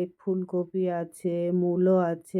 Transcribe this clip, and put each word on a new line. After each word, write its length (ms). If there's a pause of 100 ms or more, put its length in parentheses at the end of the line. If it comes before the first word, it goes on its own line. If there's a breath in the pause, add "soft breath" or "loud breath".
(160)
ফুলকপি 720
আছে, 460 (160)
মূলো 460
আছে, 420